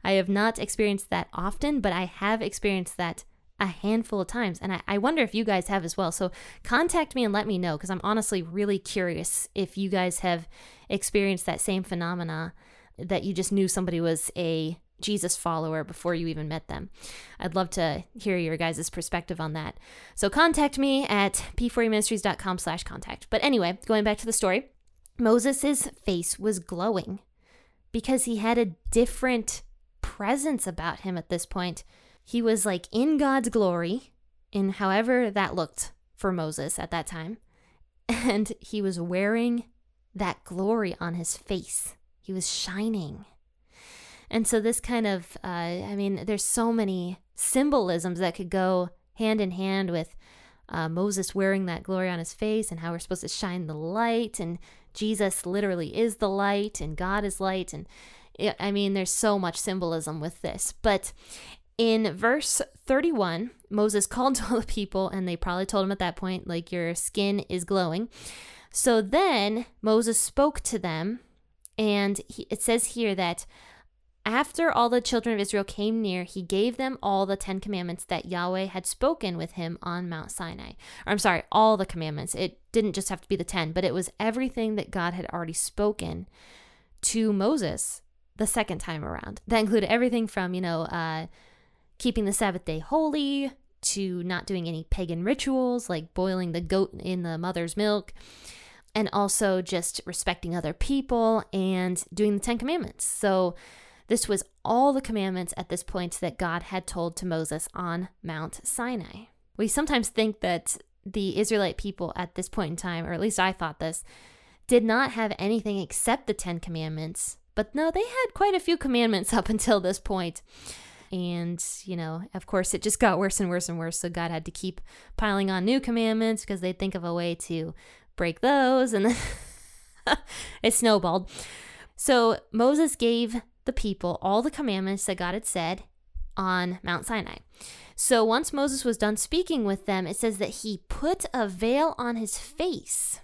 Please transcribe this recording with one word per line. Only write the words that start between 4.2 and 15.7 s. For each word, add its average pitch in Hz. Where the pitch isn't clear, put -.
of 185
times. 208
And 190
I, 175
I 202
wonder 285
if 226
you 220
guys 196
have 196
as 165
well. 175
So 185
contact 311
me 247
and 208
let 202
me 214
know, 175
'cause 180
I'm 185
honestly 208
really 196
curious 175
if 190
you 196
guys 180
have 170
experienced 196
that -
same 190
phenomena, 170
that 185
you 196
just 185
knew 196
somebody 180
was 165
a 165
Jesus 196
follower 160